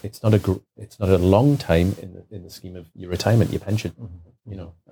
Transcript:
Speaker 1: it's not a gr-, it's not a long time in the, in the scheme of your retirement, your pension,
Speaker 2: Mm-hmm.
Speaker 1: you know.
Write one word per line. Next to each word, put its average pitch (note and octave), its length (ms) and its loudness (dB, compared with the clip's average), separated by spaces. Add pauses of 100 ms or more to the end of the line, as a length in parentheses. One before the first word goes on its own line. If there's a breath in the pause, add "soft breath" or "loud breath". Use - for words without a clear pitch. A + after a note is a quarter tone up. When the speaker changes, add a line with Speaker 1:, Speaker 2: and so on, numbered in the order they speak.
Speaker 1:
it's - 200 -14
not A2 100 4
a G#2 60 6
gr-, F#2+ 260 -2 (100)
it's - 240 -18
not G2+ 80 -2
a F#2 100 4
long G#2 380 4
time F2+ 460 0
in F#2 120 -18
the, F2+ 180 -20
in F#2 120 -16
the F#2 60 -18
scheme F2+ 260 -18
of F2 180 -16
your F#2 160 -16
retirement, G2+ 400 2
your D#2+ 120 -4
pension, G2 300 -4
Speaker 2:
Mm-hmm. F2 600 -18
Speaker 1:
you G2 60 -12
know. E2+ 160 -16 (180)